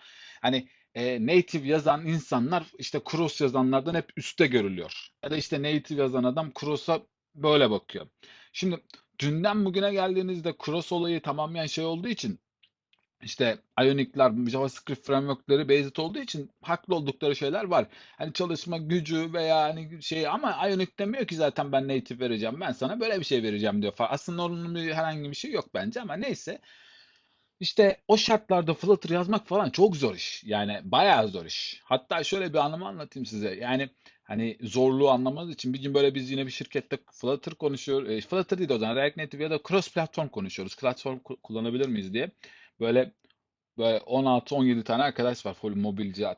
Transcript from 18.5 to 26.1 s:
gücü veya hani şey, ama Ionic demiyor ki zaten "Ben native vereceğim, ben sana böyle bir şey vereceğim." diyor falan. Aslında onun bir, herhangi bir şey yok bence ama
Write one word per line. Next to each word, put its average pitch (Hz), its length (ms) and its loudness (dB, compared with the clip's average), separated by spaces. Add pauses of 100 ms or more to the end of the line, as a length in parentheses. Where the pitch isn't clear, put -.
gücü 160 560 -2
veya 160 300 4
hani 160 400 -6
şey, 160 240 -2
ama 190 400 0
Ionic 185 320 0
demiyor 220 280 -2
ki 170 80 -6
zaten 147 360 0
"Ben 135 160 2
native 131 320 -2
vereceğim, 117 420 -2
ben 165 100 -4
sana 175 280 -4
böyle 220 200 0
bir 156 60 -6
şey 123 180 2
vereceğim." 104 380 0
diyor 101 120 0
falan. 117 180 0
Aslında 170 320 -4
onun 170 320 -6
bir, 165 180 -4
herhangi 156 360 -2
bir 143 60 -10
şey 294 160 -10
yok 208 220 -2
bence 101 280 -4
ama 180 120 -8